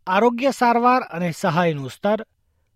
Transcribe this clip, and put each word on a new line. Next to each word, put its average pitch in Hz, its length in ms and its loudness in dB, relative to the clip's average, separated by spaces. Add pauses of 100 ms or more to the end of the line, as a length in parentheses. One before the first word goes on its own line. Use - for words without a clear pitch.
આરોગ્ય 240 440 2
સારવાર 240 520 2
અને 175 300 -6
સહાયનું 156 580 -2
સ્તર 214 360 -4 (500)